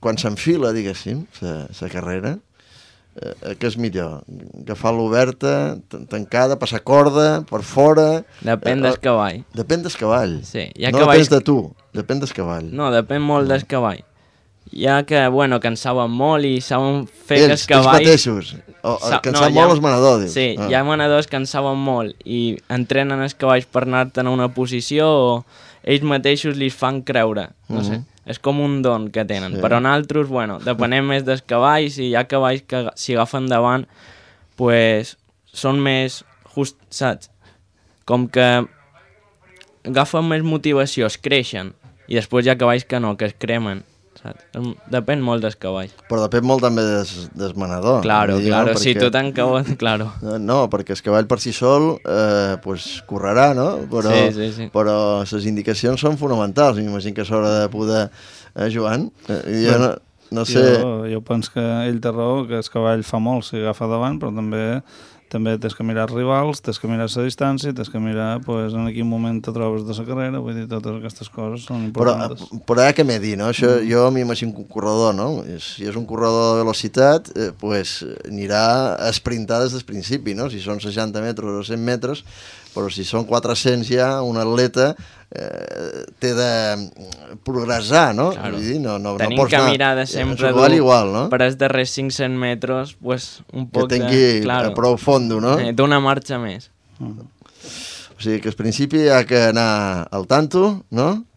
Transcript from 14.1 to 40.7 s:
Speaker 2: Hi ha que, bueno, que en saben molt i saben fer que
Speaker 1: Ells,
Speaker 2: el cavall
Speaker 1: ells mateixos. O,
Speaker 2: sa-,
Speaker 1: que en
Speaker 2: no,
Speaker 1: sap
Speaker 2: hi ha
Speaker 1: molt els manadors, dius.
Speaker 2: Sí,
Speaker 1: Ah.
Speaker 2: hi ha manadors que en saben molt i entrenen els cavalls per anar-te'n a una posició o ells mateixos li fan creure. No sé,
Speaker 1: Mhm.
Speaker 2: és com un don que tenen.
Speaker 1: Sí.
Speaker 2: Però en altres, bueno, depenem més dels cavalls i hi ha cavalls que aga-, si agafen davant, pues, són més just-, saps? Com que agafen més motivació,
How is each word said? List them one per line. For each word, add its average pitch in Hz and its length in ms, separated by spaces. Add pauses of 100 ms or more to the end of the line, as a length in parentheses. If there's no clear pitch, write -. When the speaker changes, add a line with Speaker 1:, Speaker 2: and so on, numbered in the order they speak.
Speaker 2:
Hi - 160
ha 139 180
que, 143 240
bueno, 131 320
que 113 80
en 113 100
saben 123 320
molt 143 340
i 131 160
saben 135 480
fer - 300
que 147 140
Speaker 1:
Ells, 147 100
Speaker 2:
el - 60
cavall 139 340
Speaker 1:
ells - 20 (220)
mateixos. 104 300 (260)
O, - 180
Speaker 2:
sa-, 123 220
Speaker 1:
que 147 80
en - 20
Speaker 2:
no, 143 80
Speaker 1:
sap 147 100
Speaker 2:
hi 147 80
ha 160 40
Speaker 1:
molt 175 100
els 151 80
manadors, 127 400
dius. 90 140
Speaker 2:
Sí, 127 240
Speaker 1:
Ah. 104 100
Speaker 2:
hi 127 60
ha 131 100
manadors 147 420
que 139 100
en 135 100
saben 139 320
molt 127 360 (120)
i 120 320 (100)
entrenen 135 540
els 135 120
cavalls 127 300
per - 200
anar-te'n 127 420
a 127 40
una 127 220
posició 127 560
o 123 360 (380)
ells 139 220
mateixos 143 540
li 135 100
fan 131 340
creure. 110 460 (220)
No 110 120
sé, 101 140
Speaker 1:
Mhm. 120 80 (220)
Speaker 2:
és - 120
com 143 220
un 143 220
don 113 280
que 110 140
tenen. 95 300
Speaker 1:
Sí. 98 80
Speaker 2:
Però 120 160
en 123 80
altres, 143 420
bueno, 117 300
depenem 123 500
més 139 160
dels 131 160
cavalls 143 580
i 127 120
hi 120 40
ha 120 140
cavalls 135 400
que 131 80
aga-, 123 180
si - 200
agafen 127 340
davant, 123 380 (680)
pues, 113 640 (340)
són 139 300
més 131 440 (300)
just-, 139 220 (140)
saps? - 400 (720)
Com 123 240
que 123 380 (1200)
agafen 143 420
més 156 140
motivació, 139 640